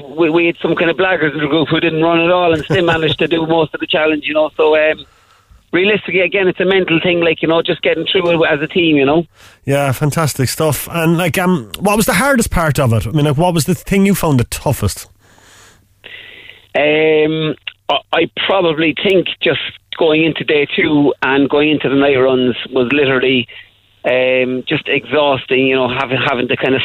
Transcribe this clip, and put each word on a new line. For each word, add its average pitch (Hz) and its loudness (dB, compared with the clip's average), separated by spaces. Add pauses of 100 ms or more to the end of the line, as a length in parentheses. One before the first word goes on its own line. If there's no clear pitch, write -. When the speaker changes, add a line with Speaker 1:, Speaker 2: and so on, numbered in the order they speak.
Speaker 1:
we, 147 -2
we 170 2
had 170 -2
some 165 -2
kind 165 0
of 165 -2
blaggers 165 0
in 151 -8
the 147 -2
group 151 0
who 160 -2
didn't 160 -2
run 170 2
at 170 2
all 180 4
and 151 -2
still 175 0
Speaker 2:
<laughs> 165 2
Speaker 1:
managed 156 -2
to 165 0
do 165 0
most 160 0
of 156 -12
the 160 -6
challenge, 156 0
you 151 -6
know. 151 2
So, 156 4
um, 151 0 (680)
realistically, 190 0
again, 185 0
it's 170 -2
a 190 0
mental 175 2
thing, 175 0
like, 165 0
you 160 0
know, 165 2
just 170 -4
getting 165 -2
through 170 2
it 151 2
as 151 0
a 156 -4
team, 160 2
you 139 4
know. 156 2 (380)
Speaker 2:
Yeah, 139 0
fantastic 143 -2
stuff. 156 -2
And, 165 2
like, 180 -2
um, 180 -2
what 208 0
was 226 0
the 226 0
hardest 254 0
part 156 0
of 123 2
it? 110 0
I - -6
mean, 147 2
like, 147 0
what 175 2
was 160 0
the 185 0
thing 196 0
you 196 2
found 147 0
the 117 0
toughest? - -4 (1700)
Speaker 1:
Um, 156 0 (340)
I, 147 0 (140)
I 165 -2 (140)
probably 165 0
think 190 2 (140)
just 156 -2 (360)
going 160 2
into 156 -2
day 147 0 (100)
two 147 2
and 139 2
going 147 2
into 147 0
the 135 0
night 139 4
runs 127 2 (160)
was 127 0
literally, 131 2 (580)
um, 127 0
just 151 -4
exhausting, 135 0
you 131 2
know, 127 0
having, 127 -4
having 127 -2
to 131 -2
kinda 131 0